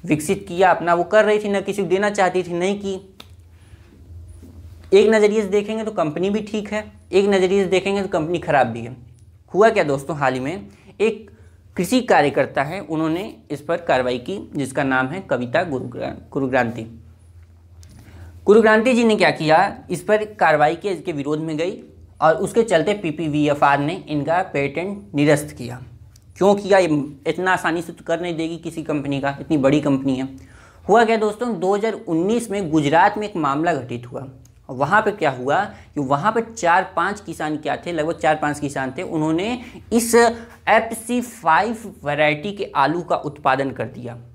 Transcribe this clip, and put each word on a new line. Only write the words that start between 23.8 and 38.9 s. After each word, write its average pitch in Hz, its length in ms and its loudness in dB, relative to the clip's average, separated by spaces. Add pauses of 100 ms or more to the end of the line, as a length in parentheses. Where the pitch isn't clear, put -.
इनका 151 340 -2
पेटेंट 160 640 -4 (120)
निरस्त 147 420 2
किया। 123 240 -12 (560)
क्यों 202 180 4
किया, 196 220 2
ये 180 100 4 (400)
इतना 180 260 0
आसानी 170 280 -2
से 170 120 -12
तो - 100 -20
कर 165 180 -4
नहीं 175 160 -6
देगी 165 200 -6
किसी 160 260 -10
कंपनी 143 380 -4
का, 139 200 -4
इतनी 151 160 0
बड़ी 139 240 4
कंपनी 139 340 0
है। 131 140 -6 (600)
हुआ 226 160 6
क्या 226 120 2
दोस्तों, 214 420 -4
दो 185 160 0
हज़ार 208 180 -2
उन्नीस 190 580 -2
में 190 200 -4
गुजरात 160 460 4
में 208 120 -6
एक - 60 -14
मामला 156 380 0
घटित 120 380 -8
हुआ। 131 160 -12 (420)
वहाँ 143 320 2
पे 214 100 0
क्या 160 180 -2
हुआ 135 360 -2
कि - 340 -12
वहाँ 143 320 0
पे 233 220 -4
चार 180 420 2
पांच 175 260 -4
किसान 156 360 -8
क्या 143 200 -4
थे, 170 140 -10
लगभग 160 220 -2
चार 156 220 2
पांच 147 240 -4
किसान 139 380 -6